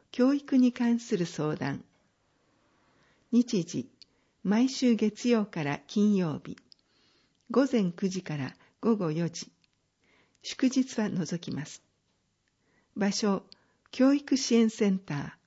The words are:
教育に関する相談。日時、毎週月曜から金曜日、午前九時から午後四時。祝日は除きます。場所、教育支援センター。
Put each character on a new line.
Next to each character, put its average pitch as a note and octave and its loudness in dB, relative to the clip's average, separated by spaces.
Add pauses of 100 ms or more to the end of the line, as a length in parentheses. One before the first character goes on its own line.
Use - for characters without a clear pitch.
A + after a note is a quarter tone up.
(120)
教 C4 2
育 C#4+ 0
に B3 6
関 A#3 0
す A3+ -4
る F3 0
相 D3+ -4
談。 C#3 -6 (1500)
日 A#3 2
時、 - -8 (540)
毎 A3+ 2
週 B3 2
月 A3 0
曜 G#3+ 2
か E3 -6
ら C#3+ -4
金 G#3 2
曜 E3 -2
日、 - -14 (920)
午 C4 4
前 G3+ 0
九 G3 -2
時 F#3 -6
か D3+ -8
ら C3 -8 (280)
午 A3 2
後 F3 -2
四 E3 -2
時。 - -14 (920)
祝 - -2
日 B3+ 0
は G#3 0
除 F3+ -4
き E3+ -10
ま C#3 -6
す。 - -20 (1120)
場 G3+ -2
所、 G3 -2 (460)
教 C4 4
育 C#4+ 0
支 A#3+ 0
援 A3+ 6
セ G#3 0
ン F#3+ 2
タ D3+ -8
ー。 D3+ -6 (140)